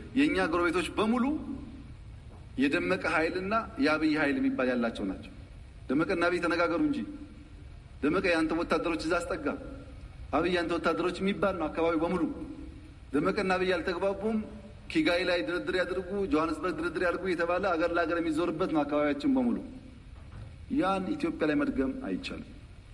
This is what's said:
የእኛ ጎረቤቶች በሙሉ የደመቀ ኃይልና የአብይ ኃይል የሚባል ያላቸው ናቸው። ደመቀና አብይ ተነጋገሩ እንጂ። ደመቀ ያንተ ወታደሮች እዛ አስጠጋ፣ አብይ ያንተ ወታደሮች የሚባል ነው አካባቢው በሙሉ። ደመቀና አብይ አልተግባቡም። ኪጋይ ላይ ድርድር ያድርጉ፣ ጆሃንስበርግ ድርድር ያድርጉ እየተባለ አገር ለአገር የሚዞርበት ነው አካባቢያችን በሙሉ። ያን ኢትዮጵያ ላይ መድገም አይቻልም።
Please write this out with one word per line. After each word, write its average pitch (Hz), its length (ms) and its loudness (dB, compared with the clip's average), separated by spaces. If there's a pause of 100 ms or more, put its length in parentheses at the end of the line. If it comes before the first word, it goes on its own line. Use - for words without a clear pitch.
(160)
የእኛ 151 300 6
ጎረቤቶች 175 460 2
በሙሉ 233 340 2 (1300)
የደመቀ 175 520 2
ኃይልና 175 440 0 (260)
የአብይ 151 360 4
ኃይል 139 200 2
የሚባል 131 320 2
ያላቸው 117 380 0
ናቸው። - 280 -6 (520)
ደመቀና 170 380 2
አብይ 175 180 2
ተነጋገሩ 165 400 2
እንጂ። 143 160 2 (1040)
ደመቀ 180 280 2
ያንተ 160 280 4
ወታደሮች 165 460 0
እዛ 160 140 0
አስጠጋ፣ 170 300 -2 (880)
አብይ 175 200 2
ያንተ 170 200 0
ወታደሮች 175 440 0
የሚባል 190 380 0
ነው 160 100 -2
አካባቢው 165 360 2
በሙሉ። 175 220 2 (840)
ደመቀና 190 440 2
አብይ 185 200 2
አልተግባቡም። 196 680 0 (480)
ኪጋይ 175 360 2
ላይ 175 180 2
ድርድር 165 340 -2
ያድርጉ፣ 180 360 0 (140)
ጆሃንስበርግ 156 500 2
ድርድር 165 280 -2
ያድርጉ 175 220 0
እየተባለ 175 420 2
አገር 170 260 2
ለአገር 170 240 2
የሚዞርበት 165 540 0
ነው 156 100 4
አካባቢያችን 147 520 2
በሙሉ። 240 240 4 (1120)
ያን 190 380 2
ኢትዮጵያ 160 360 0
ላይ 147 120 4
መድገም 131 340 2 (120)
አይቻልም። - 460 -6 (440)